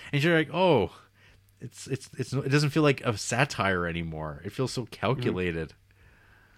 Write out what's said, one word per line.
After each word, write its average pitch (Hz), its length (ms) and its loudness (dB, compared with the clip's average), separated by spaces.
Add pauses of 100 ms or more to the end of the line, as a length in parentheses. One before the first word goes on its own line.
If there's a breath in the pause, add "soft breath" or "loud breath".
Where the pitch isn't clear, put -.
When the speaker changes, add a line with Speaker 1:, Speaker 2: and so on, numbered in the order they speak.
(120 loud breath)
Speaker 1:
And 143 100 2
you're 165 160 4
like, 156 160 0
"Oh, 170 380 4 (680 soft breath)
it's, - 280 -14
it's, - 280 -6
it's, - 160 -6
it 139 180 -2
doesn't 147 200 4
feel 156 140 4
like 147 160 4
a 110 180 -2
satire 98 640 0
anymore. 78 600 -4
It - 80 -8
feels 131 200 -4
so - 100 -6
Speaker 2:
Mm-hmm. 107 100 -12
Speaker 1:
calculated." 92 800 -2 (840 loud breath)